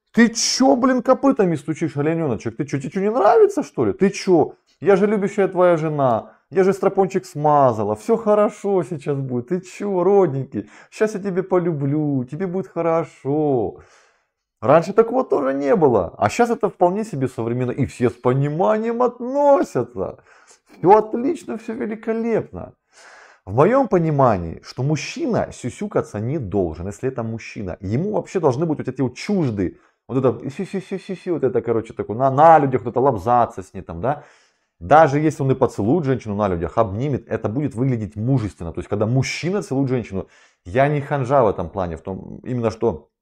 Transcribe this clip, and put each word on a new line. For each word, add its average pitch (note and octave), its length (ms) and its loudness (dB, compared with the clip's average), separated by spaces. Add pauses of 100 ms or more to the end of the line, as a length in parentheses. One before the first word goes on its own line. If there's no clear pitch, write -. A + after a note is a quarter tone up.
(140)
ты A3+ 160 6
че, C4+ 460 2
блин, B3+ 280 2
копытами C4 520 2
стучишь, D3+ 420 -6
олененочек, C#3+ 600 -2
ты - 80 -4
че, C#3+ 140 -4
тебе C#3 120 -10
че, G3 100 -4
не G3+ 100 0
нравится, F#4+ 520 4
что - 220 -2
ли? G2 80 0
Ты G3 180 2
че? F3 420 2 (280)
Я F#3 160 4
же G3+ 100 4
любящая G3 420 0
твоя F3 280 4
жена, C#3+ 560 0 (180)
я F#3 140 2
же F#3+ 80 2
стропончик G3 520 0
смазала, C3 680 2
все A3+ 220 -2
хорошо G#3 680 0
сейчас C#3+ 340 -6
будет, B2 320 -6
ты F3+ 120 -2
че, G3 420 -4
родненький, D3+ 680 0 (220)
щас G#3+ 240 -2
я F#3 60 -6
тебя F#3 220 -4
полюблю, D3 840 0
тебе D3+ 220 -8
будет F3+ 200 -4
хорошо. D3+ 1120 -2 (840)
Раньше E3 320 4
такого A3+ 320 2
тоже C4+ 280 -2
не C#4 220 2
было, A#2 420 2
а G#2 120 0
щас A#3 200 0
это G#3+ 200 -2
вполне F#3 360 0
себе C3+ 220 -4
современно, A#2+ 440 -4
и C3+ 140 -2
все A#2+ 240 0
с - 40 -10
пониманием G3+ 920 0
относятся. B3 1120 0 (640)
Все F3 180 4
отлично, A#3 600 -4
все A3+ 180 -10
великолепно. A3+ 1000 -6 (720)
В F#2+ 100 -6
моем A3+ 340 4
понимании, C3+ 720 2
что - 200 -8
мужчина E3 720 -2
сюсюкаться - 680 -6
не B2+ 200 -4
должен, F2 480 -4
если G#2 220 -6
это B2+ 140 -8
мужчина. A2+ 580 -10
Ему C3 320 -4
вообще F#3+ 260 -4
должны D3+ 260 0
быть D3+ 140 -4
вот A#2 100 -6
эти C3+ 120 -6
вот B2+ 140 -4
чужды, A#2+ 640 -4 (320)
вот A#2+ 160 -2
это - 260 -2
сю-сю-сю-сю-сю, F#3 840 -8
вот C#3+ 80 -4
это, A#2+ 180 0
короче, A2+ 320 -4
такое, G#2 240 -8
на, C3 140 2
на D#3 280 8
людях, B2+ 240 0
вот A#2 80 -6
это B2 100 0
лобзаться A#2 640 0
с - 120 -20
ней F#2 80 -12
там, E2+ 180 -12
да. C#3+ 220 -4 (560)
Даже C#3+ 400 4
если D3+ 240 0
он C3+ 80 2
и B2+ 40 4
поцелует C3 500 0
женщину C3 300 -4
на G#2 140 0
людях, E2+ 300 -4
обнимет, A2+ 500 -2
это G#2+ 200 -4
будет B2+ 260 -4
выглядеть A2+ 420 -4
мужественно. G#2+ 560 -2
То - 80 -8
есть, - 80 -12
когда G#2 180 0
мужчина C3+ 560 -2
целует C3+ 260 -2
женщину, G2+ 380 -4 (380)
я A#2+ 240 2
не D3 120 -2
ханжа C#3 420 0
в G#2+ 60 4
этом F2 200 -4
плане, F2 280 -6
в - 40 -14
том, - 440 -12
именно A#2 260 -2
что G#2+ 380 -4 (120)